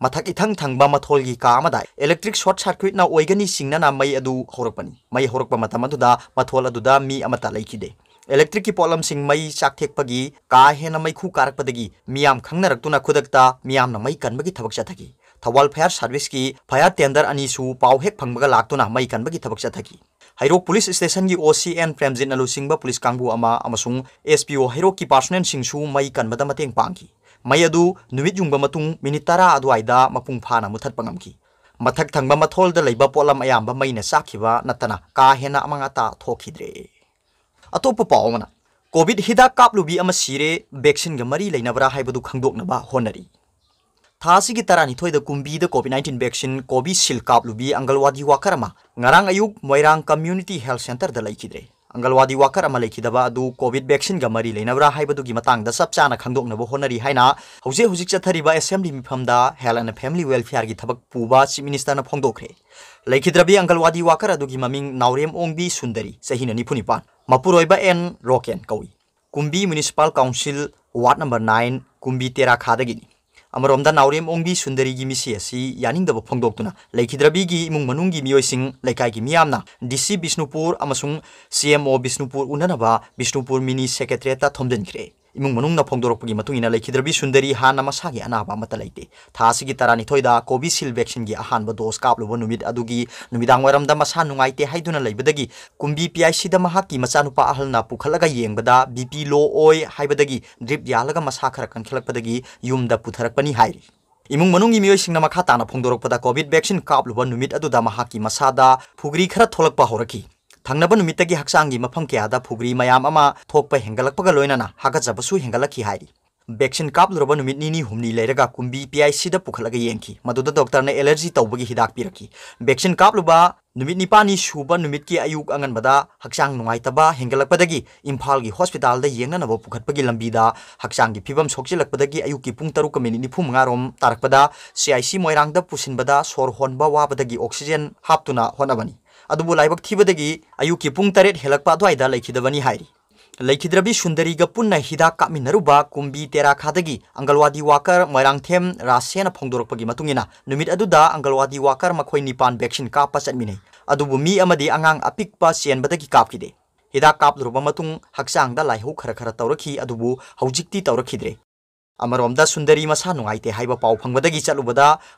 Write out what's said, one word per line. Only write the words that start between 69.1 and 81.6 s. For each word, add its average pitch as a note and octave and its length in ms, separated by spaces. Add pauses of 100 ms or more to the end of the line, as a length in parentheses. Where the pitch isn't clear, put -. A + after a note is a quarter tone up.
ꯀꯨꯝꯕꯤ D3+ 360
ꯃ꯭ꯌꯨꯅꯤꯁꯤꯄꯥꯜ D#3 440
ꯀꯥꯎꯟꯁꯤꯜ, C#3 480 (360)
ꯋꯥꯔꯗ B2+ 260
ꯅꯝꯕꯔ A#2+ 300
ꯅꯥꯏꯟ, A#2+ 240 (280)
ꯀꯨꯝꯕꯤ B2+ 320
ꯇꯦꯔꯥꯈꯥꯗꯒꯤꯅꯤ꯫ A#2+ 720 (460)
ꯑꯃꯔꯣꯝꯗ C3+ 400
ꯅꯥꯎꯔꯦꯝ D3+ 360
ꯑꯣꯡꯕꯤ E3 280
ꯁꯨꯟꯗꯔꯤꯒꯤ C3 500
ꯃꯤꯁꯤ B2+ 300
ꯑꯁꯤ B2 240 (240)
ꯌꯥꯅꯤꯡꯗꯕ C3+ 420
ꯐꯣꯡꯗꯣꯛꯇꯨꯅ A2+ 460 (200)
ꯂꯩꯈꯤꯗ꯭ꯔꯕꯤꯒꯤ D3+ 760
ꯏꯃꯨꯡ D3+ 200
ꯃꯅꯨꯡꯒꯤ D#3 400
ꯃꯤꯑꯣꯏꯁꯤꯡ, C3 560
ꯂꯩꯀꯥꯏꯒꯤ A#2 400
ꯃꯤꯌꯥꯝꯅ D3 400 (200)
ꯗꯤ B2+ 160
ꯁꯤ G3+ 180
ꯕꯤꯁꯅꯨꯄꯨꯔ D#3+ 640
ꯑꯃꯁꯨꯡ C#3+ 420 (260)
ꯁꯤ - 220